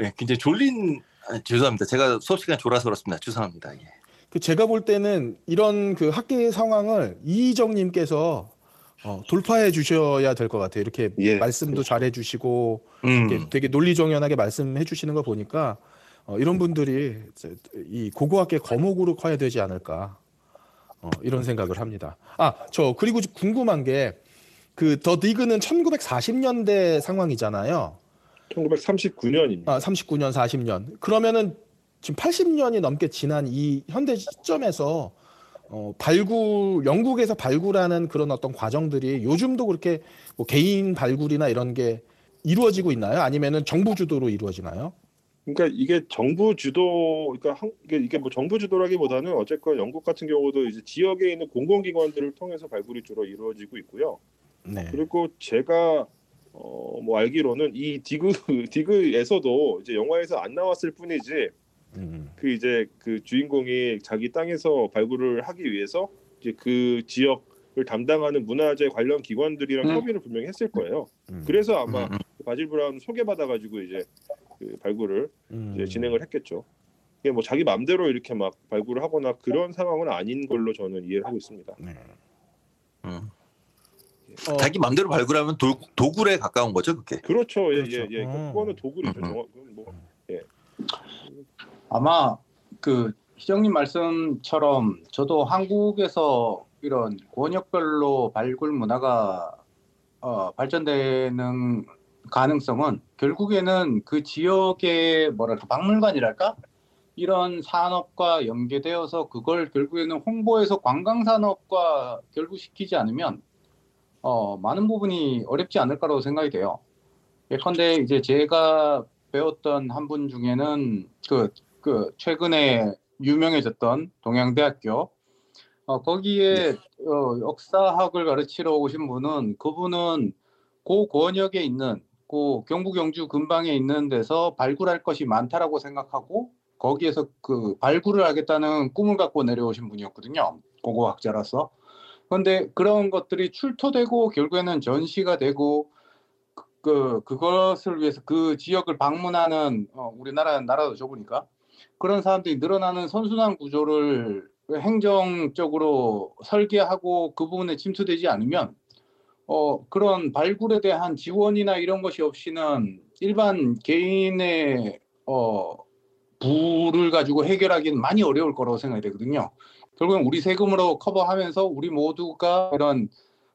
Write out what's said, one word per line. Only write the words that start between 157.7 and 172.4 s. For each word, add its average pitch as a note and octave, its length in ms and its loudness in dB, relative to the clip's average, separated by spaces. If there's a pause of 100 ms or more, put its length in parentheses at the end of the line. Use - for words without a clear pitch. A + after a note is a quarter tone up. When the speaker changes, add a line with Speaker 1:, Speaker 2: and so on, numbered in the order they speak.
Speaker 4:
침투되지 F#3 500 -2
않으면, B2+ 480 0 (720)
어, D3+ 420 0
그런 F#3+ 420 2
발굴에 G3+ 500 0
대한 F3 340 0
지원이나 G3+ 640 0
이런 F#3 240 -2
것이 F#3+ 200 -6
없이는 D3 800 -2 (200)
일반 G3 640 2
개인의, E3+ 1160 0 (260)
어, A2 520 -2 (640)
부를 E3 720 4
가지고 D3+ 340 4
해결하기는 E3+ 540 2
많이 F3 240 4
어려울 D3 300 2
거라고 A#2+ 240 -2
생각이 A#2 260 -4
되거든요. G#2+ 480 -4 (460)
결국은 F3 280 2
우리 D3 160 2
세금으로 F#3 580 2
커버하면서 F#3+ 640 0
우리 E3 240 -4
모두가 E3+ 840 0